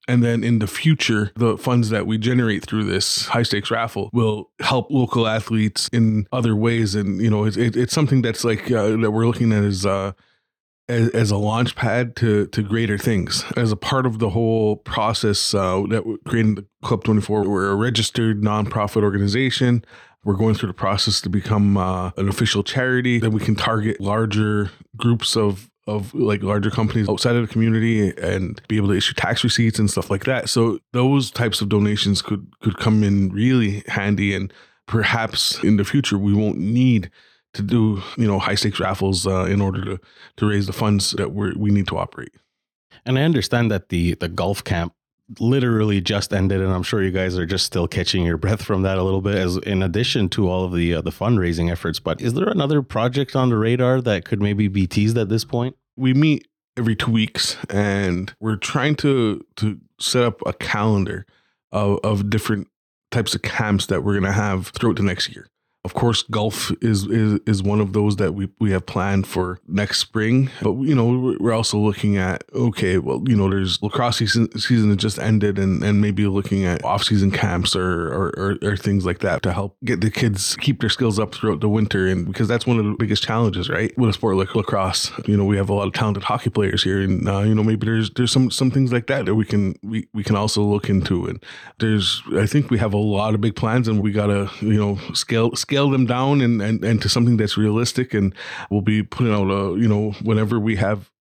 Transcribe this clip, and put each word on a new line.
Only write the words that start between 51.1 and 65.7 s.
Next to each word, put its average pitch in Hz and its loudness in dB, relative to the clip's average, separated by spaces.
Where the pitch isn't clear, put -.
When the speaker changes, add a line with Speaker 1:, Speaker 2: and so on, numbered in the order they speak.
Speaker 2:
fundraising 87 0
efforts. 82 -4
But 82 -4
is 120 -2
there 170 0
another 147 0
project 127 -2
on 127 2
the 117 2
radar 123 2
that 104 0
could 101 -2
maybe 104 2
be 95 0
teased 107 0
at 104 0
this 110 -2
point? 120 -4
Speaker 1:
We 131 2
meet 147 2
every 113 0
two - -2
weeks, - -2
and 98 -2
we're 110 -4
trying 147 -2
to, 123 0
to 107 -2
set - 0
up 117 0
a 107 -2
calendar 101 -2
of, 101 0
of 101 0
different 104 -2
types 117 -2
of 110 -6
camps 104 -2
that 92 -2
we're 101 0
gonna 98 0
have 98 -2
throughout - -2
the 101 -2
next - -2
year. - -20